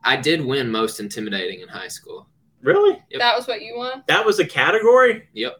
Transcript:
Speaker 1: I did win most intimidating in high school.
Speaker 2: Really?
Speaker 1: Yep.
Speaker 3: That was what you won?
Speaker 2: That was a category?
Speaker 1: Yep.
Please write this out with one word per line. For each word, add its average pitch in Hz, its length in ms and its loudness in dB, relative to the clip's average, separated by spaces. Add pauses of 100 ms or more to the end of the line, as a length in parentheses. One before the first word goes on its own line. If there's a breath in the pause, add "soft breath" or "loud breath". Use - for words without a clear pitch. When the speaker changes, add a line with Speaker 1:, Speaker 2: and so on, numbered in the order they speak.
Speaker 1:
I 131 140 0
did 151 260 -2
win 131 280 -2
most 110 280 -2
intimidating 101 640 -8
in 90 80 -20
high 92 200 -14
school. - 380 -16 (360)
Speaker 2:
Really? 392 300 4 (180)
Speaker 1:
Yep. - 100 -8
Speaker 3:
That 240 160 2
was 247 100 -6
what 226 140 -6
you 226 160 -14
won? 254 320 -8
Speaker 2:
That 392 160 2
was 427 140 2
a 320 80 2
category? 220 880 4
Speaker 1:
Yep. 107 260 -6